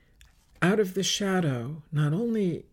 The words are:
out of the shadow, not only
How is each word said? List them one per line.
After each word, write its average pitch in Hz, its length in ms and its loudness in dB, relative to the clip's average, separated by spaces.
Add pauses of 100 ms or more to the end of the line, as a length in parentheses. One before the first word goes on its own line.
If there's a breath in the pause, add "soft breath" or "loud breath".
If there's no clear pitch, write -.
(640 soft breath)
out 190 180 4
of 185 140 -2
the 190 80 -2
shadow, 160 800 -2 (100)
not 147 200 2
only 208 600 0